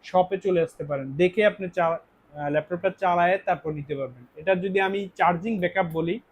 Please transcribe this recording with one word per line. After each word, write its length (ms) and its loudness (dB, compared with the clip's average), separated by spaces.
শপে 340 0
চলে 240 2
আসতে 220 -4
পারেন, 300 -6
দেখে 320 2
আপনি 240 0
চা-, 300 0
আহ, 160 -4
ল্যাপটপটা 400 -2
চালায়ে 480 2
তারপর 340 -2
নিতে 240 -6
পারবেন। 300 -10
এটা 200 2
যদি 240 0
আমি 360 -2
চার্জিং 440 0
ব্যাকআপ 340 0
বলি 260 -2